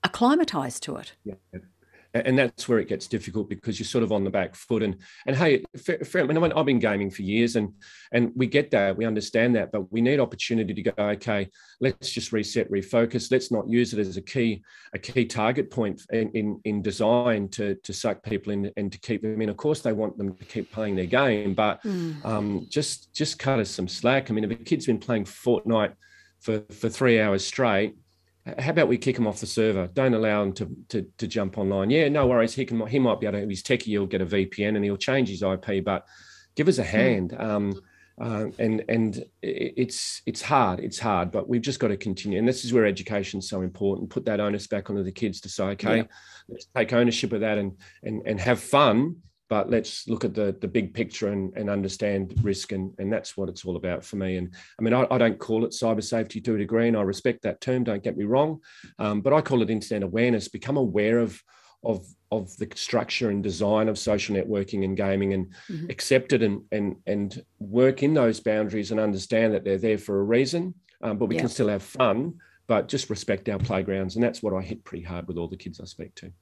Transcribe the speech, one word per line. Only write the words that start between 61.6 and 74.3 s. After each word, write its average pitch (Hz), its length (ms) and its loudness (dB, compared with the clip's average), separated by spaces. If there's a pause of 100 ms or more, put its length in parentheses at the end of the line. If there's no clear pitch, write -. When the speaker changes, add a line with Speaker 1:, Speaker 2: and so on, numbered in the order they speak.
Speaker 2:
of, 104 200 -2 (280)
of 101 260 -4
the 104 160 -6
structure - 560 -2
and 101 140 0
design 104 440 2
of 104 120 -2
social 104 360 0
networking 98 480 0
and 95 140 0
gaming 98 360 2
and 92 120 0 (240)
Speaker 1:
Mm-hmm. 170 220 -8
Speaker 2:
accept 131 420 2
it 117 80 4
and, 101 300 0
and, 104 240 -2 (100)
and 101 380 -4 (160)
work 127 420 4
in 147 140 4
those 117 240 4
boundaries 107 520 0
and 110 80 0
understand 107 540 2
that 95 100 0
they're 98 140 0
there 107 220 2
for 98 200 -2
a 98 40 2
reason, 139 500 0 (300)
um, 107 160 -4
but 113 80 0
we - 80 -2
Speaker 1:
Yeah. - 60 0
Speaker 2:
can 120 80 0
still 113 180 0
have 101 160 -2
fun, 127 500 0 (320)
but 107 220 2
just - 240 -4
respect 101 360 -4
our 101 120 -4
playgrounds. 95 560 -2
And 113 80 2
that's 117 180 0